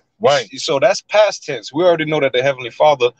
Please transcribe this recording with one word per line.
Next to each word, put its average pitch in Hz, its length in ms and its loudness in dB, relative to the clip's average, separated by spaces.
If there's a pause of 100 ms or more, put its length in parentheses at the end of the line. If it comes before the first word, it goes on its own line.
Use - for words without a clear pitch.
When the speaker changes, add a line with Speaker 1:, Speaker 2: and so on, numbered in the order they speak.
(200)
Speaker 1:
Right. 127 280 0 (100)
Speaker 2:
So 139 220 -4
that's 170 220 0
past 208 420 0
tense. 131 280 -10
We 160 120 -2
already 170 200 2
know 156 160 -2
that 135 120 0
the 123 100 0
Heavenly 127 280 -4
Father, 139 500 2